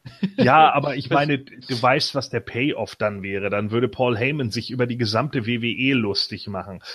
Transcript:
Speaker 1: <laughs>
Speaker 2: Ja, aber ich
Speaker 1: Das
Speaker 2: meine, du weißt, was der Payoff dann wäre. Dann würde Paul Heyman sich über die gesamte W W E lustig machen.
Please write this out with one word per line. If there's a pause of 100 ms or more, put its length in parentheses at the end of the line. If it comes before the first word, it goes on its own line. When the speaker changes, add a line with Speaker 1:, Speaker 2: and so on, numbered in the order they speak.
(160)
Speaker 1:
<laughs>
Speaker 2:
Ja,
aber
ich
Speaker 1:
Das
Speaker 2:
meine,
du
weißt,
was
der
Payoff
dann
wäre.
Dann
würde
Paul
Heyman
sich
über
die
gesamte
W
W
E
lustig
machen. (140)